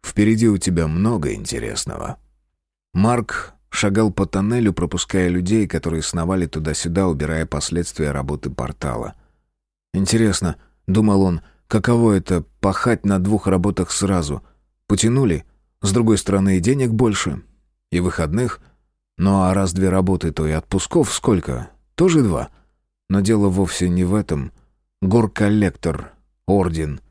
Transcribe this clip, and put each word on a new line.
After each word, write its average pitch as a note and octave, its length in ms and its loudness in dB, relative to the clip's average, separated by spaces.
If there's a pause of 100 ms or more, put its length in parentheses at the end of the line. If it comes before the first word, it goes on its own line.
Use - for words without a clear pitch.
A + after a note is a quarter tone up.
Впереди A2 460 2
у G2+ 100 2
тебя E2+ 280 0
много E2+ 460 -2
интересного". - 840 -8 (760)
Марк A2 600 -2 (160)
шагал G#2 420 2
по G2 140 0
тоннелю, G#2 480 0
пропуская F2+ 540 -2
людей, F2+ 380 0
которые E2 360 -4
сновали F2 420 -2
туда-сюда, D#2+ 640 -2
убирая D#2 380 -2
последствия D2+ 640 -4
работы C#2 400 -6
портала. B1 640 -8 (800)
"Интересно", — G2 640 0 (300)
думал G2+ 360 4
он, — F2 180 2 (280)
"каково A#2 440 4
это — F2+ 320 0 (160)
пахать G#2 460 0
на G2 120 2
двух G2 280 0
работах F#2 460 0
сразу? E2+ 500 -2 (440)
Потянули? G#2 600 2 (340)
С G2+ 100 -2
другой A2 280 4
стороны, F#2+ 400 2
и - 20 2
денег B2+ 300 0
больше, A2 520 0 (480)
и F2 100 0
выходных. F2+ 600 -2 (560)
Ну G2 260 2
а F#2 120 2
раз F#2+ 180 0
две F#2+ 180 2
работы, F2+ 420 0
то D#2+ 120 -2
и D#2 60 0
отпусков F#2+ 640 -2
сколько? - 560 -2 (240)
Тоже E3 300 4
два?" E2+ 260 -2 (580)
Но G2 120 2
дело G2+ 280 2
вовсе F2+ 400 0
не F2+ 140 2
в F2+ 100 0
этом. E2 380 -2 (520)
Горколлектор, G2+ 1120 0 (340)
Орден. D#2+ 540 0 (100)